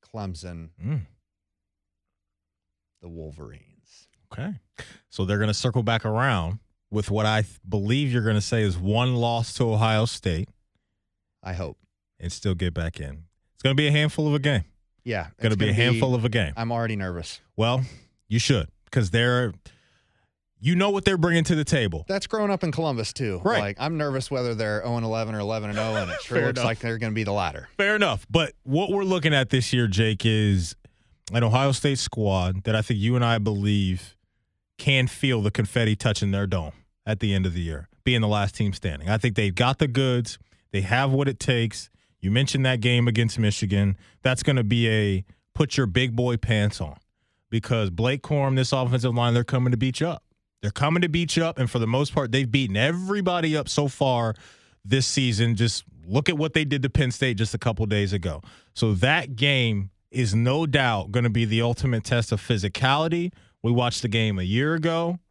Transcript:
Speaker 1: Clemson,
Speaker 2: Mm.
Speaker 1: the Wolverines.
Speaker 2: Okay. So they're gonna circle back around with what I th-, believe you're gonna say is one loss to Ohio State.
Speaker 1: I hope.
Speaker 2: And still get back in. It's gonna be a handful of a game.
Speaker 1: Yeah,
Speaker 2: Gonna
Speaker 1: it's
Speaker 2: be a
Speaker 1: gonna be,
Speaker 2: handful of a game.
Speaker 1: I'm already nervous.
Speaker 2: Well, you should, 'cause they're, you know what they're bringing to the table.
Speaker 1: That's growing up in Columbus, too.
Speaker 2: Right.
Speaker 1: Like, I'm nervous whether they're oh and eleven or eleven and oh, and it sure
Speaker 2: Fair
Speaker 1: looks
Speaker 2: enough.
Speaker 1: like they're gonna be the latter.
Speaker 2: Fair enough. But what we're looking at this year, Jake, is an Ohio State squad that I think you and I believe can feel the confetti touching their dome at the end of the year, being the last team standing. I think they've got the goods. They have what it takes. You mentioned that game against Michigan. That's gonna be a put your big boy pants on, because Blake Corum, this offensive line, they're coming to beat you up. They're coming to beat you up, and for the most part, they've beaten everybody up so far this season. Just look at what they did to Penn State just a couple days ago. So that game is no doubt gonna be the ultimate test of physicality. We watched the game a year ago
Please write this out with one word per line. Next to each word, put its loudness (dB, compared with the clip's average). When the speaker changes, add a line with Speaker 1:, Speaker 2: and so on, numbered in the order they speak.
Speaker 1:
Clemson, -12
Speaker 2:
Mm. -4
Speaker 1:
the -18
Wolverines. -18
Speaker 2:
Okay. -10
So -4
they're 0
gonna 0
circle -2
back 0
around 0
with -2
what 0
I 2
th-, -6
believe 0
you're 0
gonna 2
say 0
is 0
one 2
loss 0
to 0
Ohio 4
State. -4
Speaker 1:
I -8
hope. -8
Speaker 2:
And -8
still -2
get -2
back -6
in. -12
It's -20
gonna 4
be 2
a 2
handful 2
of 2
a 2
game. 0
Speaker 1:
Yeah, -6
Speaker 2:
Gonna 2
Speaker 1:
it's 2
Speaker 2:
be 2
a 2
Speaker 1:
gonna 2
be, 4
Speaker 2:
handful 2
of 0
a 0
game. 0
Speaker 1:
I'm -4
already -2
nervous. -8
Speaker 2:
Well, 2
you 2
should, 2
'cause 2
they're, 2
you 2
know 2
what -2
they're 4
bringing 4
to 2
the 0
table. 0
Speaker 1:
That's -4
growing 0
up -2
in -2
Columbus, -4
too. -4
Speaker 2:
Right. 2
Speaker 1:
Like, -4
I'm -4
nervous -4
whether -2
they're -2
oh -2
and -2
eleven -4
or -6
eleven -4
and -4
oh, -4
and -4
it -8
sure -4
Speaker 2:
Fair 0
Speaker 1:
looks -4
Speaker 2:
enough. -2
Speaker 1:
like -4
they're -6
gonna -4
be -2
the -4
latter. -4
Speaker 2:
Fair 0
enough. 0
But 0
what 0
we're 0
looking 2
at 2
this 0
year, 2
Jake, 0
is 2
an 2
Ohio 4
State 0
squad 0
that 2
I 0
think -2
you 2
and 2
I 2
believe 0
can 2
feel 0
the 2
confetti 2
touching 0
their 0
dome -4
at -2
the 0
end 2
of -2
the -4
year, -6
being 2
the 2
last 0
team 0
standing. -6
I 2
think 0
they've 2
got 2
the 4
goods. 0
They 0
have 2
what 2
it -4
takes. -2
You -2
mentioned 0
that 0
game 4
against 0
Michigan. 2
That's 0
gonna 2
be 2
a 2
put 0
your 2
big 0
boy 0
pants 0
on, -8
because 0
Blake -2
Corum, 0
this 2
offensive 0
line, 4
they're 4
coming 0
to 2
beat 0
you 0
up. -6
They're -2
coming 2
to 2
beat 0
you 2
up, -2
and 0
for -2
the 2
most 0
part, 0
they've 0
beaten 2
everybody 0
up -2
so 0
far 0
this 2
season. 2
Just 0
look 0
at 0
what -2
they 2
did 0
to 0
Penn 2
State -2
just -2
a -4
couple -2
days 0
ago. -4
So 2
that 2
game 0
is 0
no 2
doubt 2
gonna 2
be 0
the 2
ultimate 0
test 0
of -2
physicality. 0
We 2
watched 0
the -2
game 0
a -2
year 0
ago -2